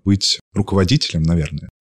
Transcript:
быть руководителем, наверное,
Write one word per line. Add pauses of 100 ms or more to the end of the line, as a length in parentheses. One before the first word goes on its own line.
быть (140)
руководителем,
наверное, (120)